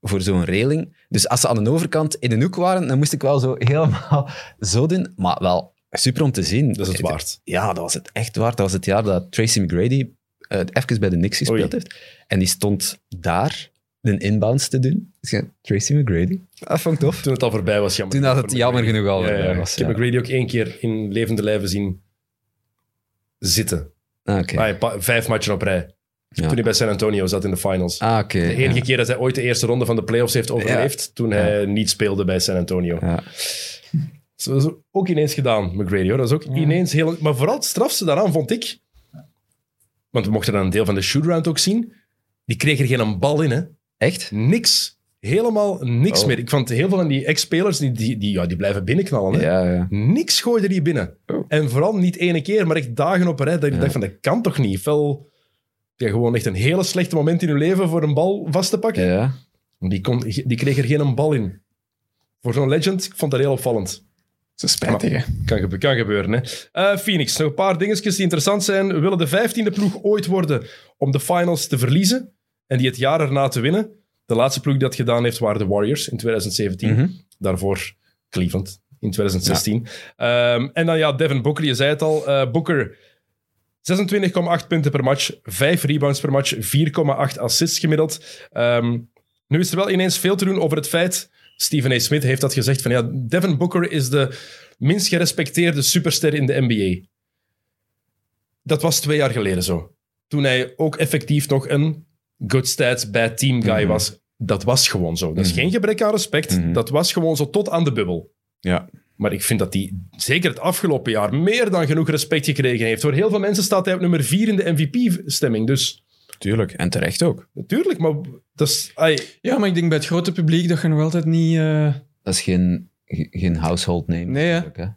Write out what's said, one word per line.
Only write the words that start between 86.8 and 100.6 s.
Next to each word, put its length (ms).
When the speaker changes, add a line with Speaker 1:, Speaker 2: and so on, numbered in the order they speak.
Speaker 2:
komma 240
acht 240
assists 400
gemiddeld. 460
Ehm, 460
nu 120
is 120
er 60
wel 140
ineens 280
veel 180
te 80
doen 160
over 160
het 120
feit, 420
Stephen 360
A. 60
Smith 240
heeft 180
dat 140
gezegd, 280
van 80
ja, 220
Devin 440
Booker 360
is 180
de 280
minst 300
gerespecteerde 760
superster 520
in 120
de 140
N 60
B 40
A. 380
Dat 200
was 180
twee 160
jaar 140
geleden 320
zo. 320
Toen 160
hij 320